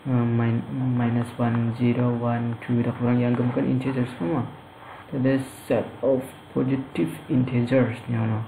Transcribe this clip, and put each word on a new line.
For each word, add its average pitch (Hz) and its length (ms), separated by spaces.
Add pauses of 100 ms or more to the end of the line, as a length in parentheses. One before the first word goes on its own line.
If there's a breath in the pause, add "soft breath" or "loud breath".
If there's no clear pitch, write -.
eh, 139 80
min-, 117 640
minus 120 640
one, 117 400
zero, 123 400
one, 117 400
two 120 240
itu 123 160
kurang 123 240
yang 120 160
bukan 123 240
integers 127 560
semua. 165 240 (720 loud breath)
Jadi 135 240 (240)
set 110 240 (160)
of 127 160 (320)
positive - 640 (160)
integers 123 640 (160)
ni 113 80
akan. 110 280